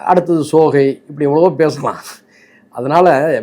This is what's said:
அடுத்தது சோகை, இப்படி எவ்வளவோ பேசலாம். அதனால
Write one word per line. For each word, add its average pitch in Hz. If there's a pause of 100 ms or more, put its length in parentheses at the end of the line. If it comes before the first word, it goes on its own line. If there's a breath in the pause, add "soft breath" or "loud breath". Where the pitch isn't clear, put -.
அடுத்தது 170
சோகை, 139
இப்படி 147
எவ்வளவோ 156
பேசலாம். 139 (640 soft breath)
அதனால 147